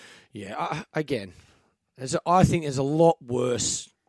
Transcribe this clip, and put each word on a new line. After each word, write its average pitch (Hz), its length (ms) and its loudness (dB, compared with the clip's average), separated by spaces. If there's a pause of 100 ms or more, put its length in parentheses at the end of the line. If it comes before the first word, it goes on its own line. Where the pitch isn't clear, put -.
(320)
yeah, 101 260 -12
I, 160 360 -6
again, 127 400 -6 (640)
there's 127 160 -8
a, 170 140 -2
I 180 160 6
think 175 200 2
there's 139 140 -6
a 139 60 0
lot 160 360 4
worse 123 680 -4 (200)